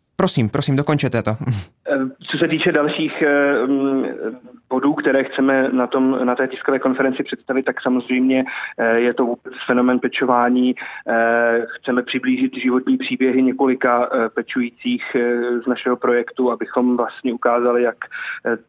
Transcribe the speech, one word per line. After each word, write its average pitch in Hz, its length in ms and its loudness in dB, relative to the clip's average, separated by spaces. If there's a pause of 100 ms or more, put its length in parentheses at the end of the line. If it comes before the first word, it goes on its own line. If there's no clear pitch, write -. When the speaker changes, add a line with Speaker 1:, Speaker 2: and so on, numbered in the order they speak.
(160)
Speaker 1:
Prosím, 117 340 2
prosím, - 260 0
dokončete 143 480 0
to. - 80 0 (580)
Speaker 2:
Eh, 143 80 0 (340)
co - 60 -4
se 165 100 2
týče 156 240 0
dalších, 151 500 0
eh, 143 460 2
mm, 135 380 0 (640)
bodů, 131 240 0
které 135 300 2
chceme 135 460 2
na 127 180 0
tom, 131 380 2
na 123 100 2
té 131 120 0
tiskové 131 320 -2
konferenci 131 440 0
představit, 131 400 -4
tak 127 180 -4
samozřejmě, 127 640 0 (340)
eh, 117 220 2
je 120 140 2
to 131 120 0
vůbec 120 280 -8 (140)
fenomén 127 320 2
pečování. 123 760 2 (340)
Eh, 117 560 2 (140)
chceme 123 240 -2
přiblížit 127 540 -2
životní 127 400 0
příběhy 131 460 0
několika, 127 680 2
eh, 113 160 0
pečujících, 120 840 -4
eh, 120 260 0 (220)
z - 40 -4
našeho 123 300 0
projektu, 120 540 0
abychom 123 460 0
vlastně 120 360 -2
ukázali, 120 500 2
jak, 113 120 0 (520)
eh, 117 100 -2 (120)